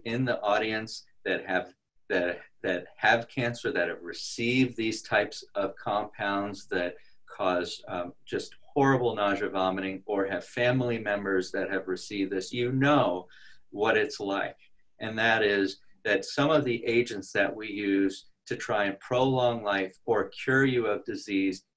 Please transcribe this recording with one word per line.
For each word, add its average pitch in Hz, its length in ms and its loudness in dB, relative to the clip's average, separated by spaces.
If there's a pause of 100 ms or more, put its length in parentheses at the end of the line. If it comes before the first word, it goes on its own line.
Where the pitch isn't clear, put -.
in 117 180 -2
the 120 180 0
audience 110 600 -2 (220)
that 92 220 -2
have, 92 260 -2 (360)
that, 87 320 0 (200)
that 90 240 -2 (120)
have 113 300 2
cancer, 120 440 -4
that 87 180 0
have 85 140 -10
received 120 760 -2
these 113 240 -2
types - 420 0 (120)
of 98 200 -2
compounds 101 920 -4
that 87 280 -2 (320)
cause, 90 600 -2
um, 90 260 -6 (120)
just - 280 -8 (200)
horrible 127 420 4
nausea 101 340 0
vomiting, 95 560 -2
or 98 200 0
have 92 200 -4
family 123 540 0
members 101 520 0
that 95 200 -4
have 95 160 -4
received 95 440 -4
this, 95 220 -6
you 120 180 -2
know 131 540 4 (460)
what 107 260 2
it's 104 220 -2
like. 98 380 -4 (420)
And 110 180 -6
that 113 260 4
is 101 360 2 (240)
that 101 200 2
some 147 280 2
of 147 140 4
the 117 200 -2
agents 117 460 0
that 98 220 2
we 107 140 -10
use 98 580 0 (200)
to 120 100 -4
try 104 300 0
and 95 140 -2
prolong 123 640 2
life 98 420 0
or 107 240 2
cure 135 360 4
you 123 200 2
of 104 180 0
disease 95 600 -2 (140)